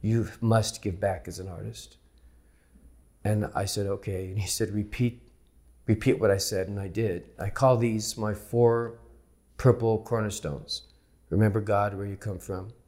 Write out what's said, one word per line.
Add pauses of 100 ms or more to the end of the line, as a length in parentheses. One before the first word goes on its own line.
You (120)
must
give
back
as
an
artist." (1300)
And
I
said,
"Okay."
And
he
said,
"Repeat, (580)
repeat
what
I
said."
And
I
did.
I
call
these
my
four (580)
purple
cornerstones. (460)
Remember
God,
where
you
come
from. (160)